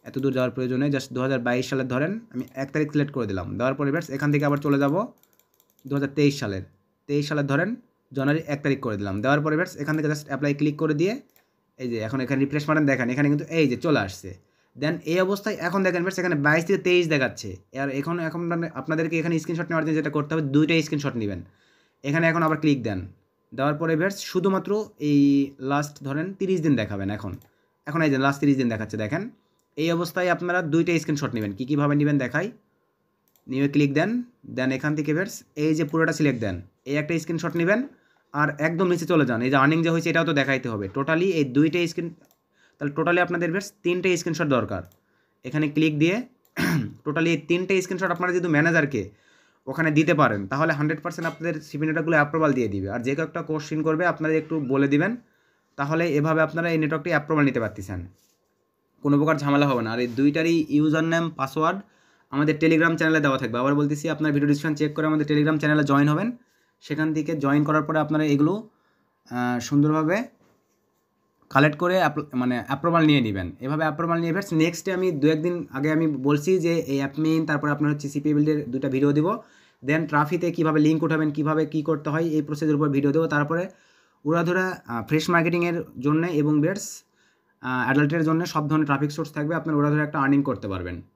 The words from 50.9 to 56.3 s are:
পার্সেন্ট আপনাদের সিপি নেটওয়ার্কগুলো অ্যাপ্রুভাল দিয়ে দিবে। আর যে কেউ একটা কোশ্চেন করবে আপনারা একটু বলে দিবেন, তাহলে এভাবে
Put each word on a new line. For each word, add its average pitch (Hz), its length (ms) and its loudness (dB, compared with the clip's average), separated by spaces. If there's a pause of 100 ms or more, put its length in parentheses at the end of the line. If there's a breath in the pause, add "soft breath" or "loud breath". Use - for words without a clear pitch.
পার্সেন্ট 170 280 -8
আপনাদের 165 220 -6 (140)
সিপি 147 180 -6
নেটওয়ার্কগুলো 160 340 0
অ্যাপ্রুভাল 147 380 2
দিয়ে 113 160 0
দিবে। 98 220 -4
আর 123 100 -4
যে 131 100 0
কেউ 160 140 -4
একটা 170 200 -8
কোশ্চেন 156 380 -4
করবে 160 180 0
আপনারা 156 360 0
একটু 156 140 -6 (180)
বলে 139 200 4
দিবেন, 170 180 2 (680)
তাহলে 156 260 0 (160)
এভাবে 156 280 2